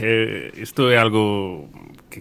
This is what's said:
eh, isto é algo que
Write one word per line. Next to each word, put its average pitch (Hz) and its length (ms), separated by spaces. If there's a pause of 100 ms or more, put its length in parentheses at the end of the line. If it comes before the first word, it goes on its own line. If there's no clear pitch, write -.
eh, 107 560
isto 123 320
é 120 80
algo 101 720 (400)
que - 80